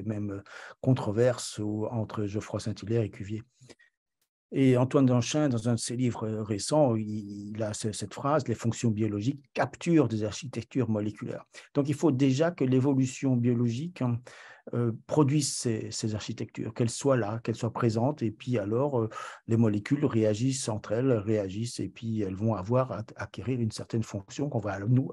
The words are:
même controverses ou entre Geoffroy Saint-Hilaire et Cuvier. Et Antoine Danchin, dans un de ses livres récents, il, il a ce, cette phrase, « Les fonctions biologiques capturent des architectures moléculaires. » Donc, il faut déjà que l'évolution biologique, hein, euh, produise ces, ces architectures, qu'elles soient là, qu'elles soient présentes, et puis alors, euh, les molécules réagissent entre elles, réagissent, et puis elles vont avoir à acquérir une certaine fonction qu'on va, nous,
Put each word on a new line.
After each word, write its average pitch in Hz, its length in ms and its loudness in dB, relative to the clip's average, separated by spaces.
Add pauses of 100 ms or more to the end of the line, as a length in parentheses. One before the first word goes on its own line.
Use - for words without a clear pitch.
même 104 380 -4 (400)
controverses 123 760 2
ou 107 280 -2
entre 110 400 -4
Geoffroy 101 340 -4
Saint-Hilaire 107 420 -2
et 104 80 -2
Cuvier. 107 320 -10 (1120)
Et 135 200 6
Antoine 131 300 4
Danchin, 127 420 2
dans 120 200 0
un 120 60 2
de 113 60 -2
ses - 160 -4
livres 120 320 0
récents, 110 680 2
il, 104 560 -4
il 107 100 -8
a 107 140 -2
ce, - 160 -4
cette 101 240 -8
phrase, « 139 340 0
Les 113 60 0
fonctions 117 380 0
biologiques 107 500 -2 (100)
capturent 147 540 2
des 107 160 -2
architectures 117 640 -4
moléculaires. » 107 560 -4 (300)
Donc, 143 140 2
il 147 80 0
faut 160 160 4
déjà 135 400 4
que 170 100 -2
l'évolution 131 720 2
biologique, 120 640 0
hein, 120 200 0 (520)
euh, 120 200 0 (160)
produise 147 440 4
ces, 110 380 -4
ces 110 240 -4
architectures, 113 580 -8
qu'elles 120 160 -2
soient 135 280 2
là, 110 260 -2
qu'elles 117 140 -2
soient 110 160 -4
présentes, 120 500 0
et 110 80 0
puis 123 260 -4
alors, 120 440 0
euh, 110 80 0 (400)
les 113 80 4
molécules 113 480 4
réagissent 117 640 2
entre 107 240 -4
elles, 127 180 2
réagissent, 107 720 0
et 101 80 -4
puis 110 320 -4
elles 95 160 -2
vont 110 180 2
avoir 120 380 0
à 95 100 -6 (140)
acquérir 120 420 -6
une 113 140 0
certaine - 320 -4
fonction - 440 -6
qu'on 127 120 -2
va, 101 180 -4
nous, 123 340 2